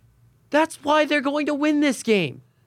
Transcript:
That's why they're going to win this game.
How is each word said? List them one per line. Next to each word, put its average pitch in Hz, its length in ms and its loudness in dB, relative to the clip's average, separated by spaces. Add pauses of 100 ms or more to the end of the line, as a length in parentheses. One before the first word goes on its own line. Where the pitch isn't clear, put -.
(500)
That's 320 340 0
why 302 200 2
they're 294 160 0
going 285 260 -2
to 294 80 -2
win 294 260 0
this 294 220 0
game. 175 400 0 (240)